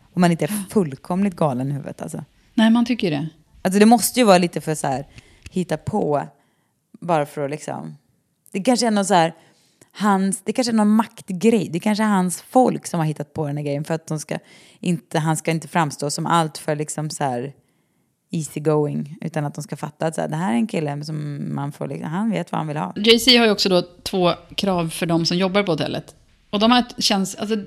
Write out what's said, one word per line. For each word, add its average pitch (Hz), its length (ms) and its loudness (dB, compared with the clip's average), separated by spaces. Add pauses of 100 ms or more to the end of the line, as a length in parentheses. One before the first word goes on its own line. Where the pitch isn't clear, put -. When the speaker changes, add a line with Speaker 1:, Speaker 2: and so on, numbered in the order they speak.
(140)
Speaker 1:
Om 175 80 0
man 175 100 6
inte 170 140 0
är 202 240 -6
fullkomligt 180 680 -2
galen 139 360 0
i - 20 -4
huvudet, - 280 -10
alltså. 160 220 -10 (300)
Speaker 2:
Nej, 220 160 6
man 233 160 4
tycker 233 260 -2
ju 151 60 0
det. 156 100 -4 (340)
Speaker 1:
Alltså 185 180 2
det 208 60 8
måste 226 340 4
ju 254 60 4
vara 190 120 8
lite 175 240 0
för 156 140 -4
så 151 120 -4
här, 135 200 -4 (440)
hitta 185 260 -2
på 156 460 -2 (760)
bara 165 240 0
för 147 200 -6
att 135 60 -6
liksom, 151 460 -10 (540)
det 196 80 -4
kanske 240 280 2
är 220 40 2
någon 202 140 2
så 196 80 2
här, 165 200 6 (580)
hans, 196 540 0
det 214 80 -4
kanske 240 180 -2
är 226 40 2
någon 214 200 4
maktgrej. 214 760 0
Det 165 80 -2
kanske 214 240 0
är 220 40 2
hans 185 340 0
folk - 460 2
som 175 120 -2
har 156 80 2
hittat 147 260 -6
på 156 140 -4
den 143 100 -4
här 147 60 -4
grejen 143 200 -2
för 165 100 -4
att 160 140 -6
de 156 120 -4
ska - 180 -6 (420)
inte, - 400 -2
han 156 180 0
ska 160 140 -2
inte 151 160 -4
framstå 151 440 -2
som 165 140 -4
allt 160 320 0
för 156 180 -4
liksom 151 340 -6
så 147 140 -6
här 131 300 -4 (800)
easy 160 280 -6
going, 151 600 0
utan 156 240 -4
att 143 100 -8
de 147 80 -10
ska - 140 -10
fatta 156 300 -6
att 165 80 -4
så 170 60 -4
här, 160 60 -2
det 156 80 -6
här 180 180 -2
är - 40 0
en 226 100 0
kille 147 360 -4
som 151 520 -8
man 143 160 -4
får 147 160 -8
liksom, 156 220 -8
han 202 220 -2
vet 175 200 -4
vad 170 80 -2
han 160 80 -4
vill 143 100 -6
ha. 92 180 -6
Speaker 2:
Jay-Z 233 440 4
har 233 60 4
ju 214 60 4
också 202 180 0
då 180 120 4 (220)
två 180 300 0 (220)
krav 175 340 -2
för - 160 -6
de 165 200 2
som 175 120 0
jobbar 190 260 0
på 190 80 -2
hotellet. 151 440 -4 (340)
Och 208 100 -4
de 226 120 4
här 247 140 4 (120)
känns, 190 380 0
alltså, 214 200 -2 (120)